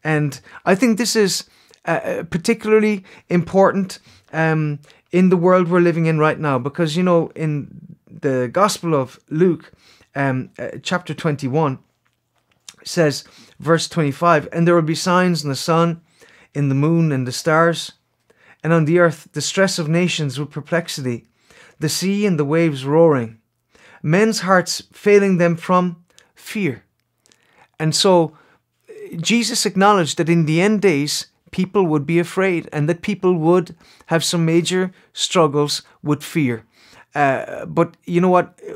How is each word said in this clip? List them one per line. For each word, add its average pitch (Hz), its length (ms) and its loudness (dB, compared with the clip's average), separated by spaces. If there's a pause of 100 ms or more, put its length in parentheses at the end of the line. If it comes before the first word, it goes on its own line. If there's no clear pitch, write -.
And 151 360 -2 (260)
I 185 100 4
think 226 220 0
this 240 180 -2
is, 202 280 0 (420)
uh, 165 180 -2
uh, - 200 -6
particularly 214 800 0 (260)
important, 185 720 0 (320)
um, 156 480 -2 (320)
in 185 180 4
the 185 80 4
world 180 320 4
we're 180 100 2
living 170 260 2
in 160 140 0
right 156 200 2
now, 143 180 -2
because, 147 380 -4
you 180 80 0
know, 170 320 2
in 147 320 -4 (420)
the 127 420 -4
Gospel 180 420 0
of 131 260 -2 (100)
Luke, 160 420 0 (440)
um, 131 420 -2
uh, 123 120 -10 (140)
chapter 180 300 -6
twenty-one, 139 680 -2 (1040)
says, 151 400 -2 (360)
verse 156 280 0
twenty-five, 160 640 0
"And 170 140 0
there 175 100 4
will 170 60 4
be 160 140 -2
signs 180 480 0
in 147 60 -6
the 135 60 -4
sun, 165 460 0 (520)
in 143 160 0
the 135 60 0
moon, 160 360 2
and 131 140 -2
the 123 60 -6
stars, 165 640 0 (680)
and 160 100 2
on 165 120 4
the 170 140 2
earth 170 340 0
distress 190 460 -2
of 151 80 -4
nations 160 520 -2
with 147 100 -8
perplexity, 143 760 -6 (540)
the 151 100 -2
sea 202 360 -2
and 175 140 0
the 147 60 0
waves 147 400 0
roaring, 139 520 2 (640)
men's 196 380 0
hearts 180 520 0
failing 202 460 2
them 170 180 2
from 180 480 -2 (300)
fear." 156 500 -6 (960)
And 156 140 0
so 175 420 2 (800)
Jesus 220 480 -2
acknowledged 196 520 2
that 160 120 -2
in 170 160 4
the 156 140 0
end 208 220 2
days, 147 460 0 (240)
people 190 340 0
would 151 220 0
be 165 100 0
afraid 175 560 -2
and 147 160 -2
that 170 140 -4
people 185 320 0
would 175 400 2 (320)
have 165 160 0
some 170 200 -2
major 175 480 0 (220)
struggles 147 680 0 (180)
with 147 220 -2
fear. 120 420 -2 (480)
Uh, 139 520 -2
but 165 300 -2 (100)
you 170 140 0
know 185 100 2
what? 180 300 0 (160)